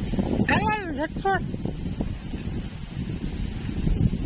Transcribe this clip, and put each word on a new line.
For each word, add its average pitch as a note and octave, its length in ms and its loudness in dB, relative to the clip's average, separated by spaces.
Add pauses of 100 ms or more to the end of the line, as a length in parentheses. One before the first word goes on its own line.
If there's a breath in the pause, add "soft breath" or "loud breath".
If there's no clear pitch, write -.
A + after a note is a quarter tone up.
(440)
ચાલો, G4 480 4
જતો. D#4 380 0 (3000)